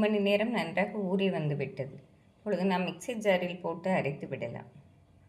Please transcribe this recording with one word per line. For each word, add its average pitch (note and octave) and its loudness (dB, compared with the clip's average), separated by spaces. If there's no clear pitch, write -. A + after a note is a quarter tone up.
மணி G#3+ 4
நேரம் G#3 4
நன்றாக F#3 0
ஊறி F#3+ 2
வந்து D3+ 0
விட்டது. C3 -6
இப்பொழுது F#3 0
நாம் F3+ 2
மிக்ஸி - -6
ஜாரில் F3+ 2
போட்டு E3+ -4
அரைத்து C#3+ -2
விடலாம். A#2 -8